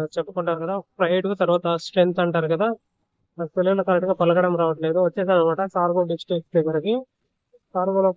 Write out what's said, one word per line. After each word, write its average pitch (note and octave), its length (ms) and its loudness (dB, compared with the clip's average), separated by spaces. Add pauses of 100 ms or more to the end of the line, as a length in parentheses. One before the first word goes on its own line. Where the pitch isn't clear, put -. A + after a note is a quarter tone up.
(180)
చెప్పుకుంటారు E3+ 480 -4
కదా, F#3+ 100 -4 (240)
ప్రైడ్ F3+ 280 0 (140)
తర్వాత F3 240 2 (200)
స్ట్రెంగ్త్ F3+ 400 2
అంటారు E3 280 -2
కదా, G3 140 0 (680)
నాకు E3 180 -6
తెలియదు, F#3+ 320 2
కరెక్ట్ F3+ 220 2
గా F#3 100 2
పలకడం F3 400 4
రావట్లేదు. D#3+ 460 0
వచ్చేసాం F#3 320 0
అనమాట E3 220 2 (160)
కార్గో F3 260 0 (100)
డిస్ట్రిక్ట్ E3+ 440 -6
దగ్గరికి. D#3+ 380 0 (800)
కార్గోలో F#3+ 420 0